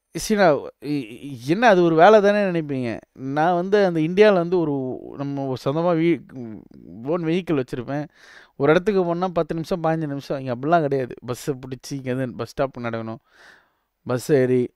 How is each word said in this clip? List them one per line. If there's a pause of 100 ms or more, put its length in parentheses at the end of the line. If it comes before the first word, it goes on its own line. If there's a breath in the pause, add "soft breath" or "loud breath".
(180)
சீனா,
இ-, (160)
இ-,
என்ன
அது
ஒரு
வேலை
தானே
நினைப்பீங்க. (120)
நான்
வந்து
அந்த
இந்தியால
வந்து
ஒரு, (180)
நம்ம
ஒரு
சொந்தமா
வீ-, (840)
ஓன்
வெஹிக்கிள்
வச்சிருப்பேன். (480 loud breath)
ஒரு
இடத்துக்கு
போனா
பத்து
நிமிஷம்,
பதினஞ்சு
நிமிஷம்.
இங்க
அப்படிலாம்
கிடையாது. (120)
பஸ்ஸை
பிடிச்சி,
இங்கேருந்து
பஸ்
ஸ்டாப்
நடக்கணும். (840 soft breath)
பஸ்
ஏறி,